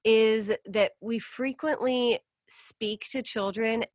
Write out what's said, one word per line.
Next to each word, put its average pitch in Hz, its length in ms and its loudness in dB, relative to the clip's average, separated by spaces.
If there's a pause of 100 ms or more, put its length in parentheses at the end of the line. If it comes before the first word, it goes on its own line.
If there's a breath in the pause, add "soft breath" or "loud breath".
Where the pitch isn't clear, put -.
is 220 460 4 (160)
that 196 240 2 (100)
we 226 180 -4
frequently 254 1000 0 (280)
speak - 640 -10
to 262 100 -4
children 220 720 -2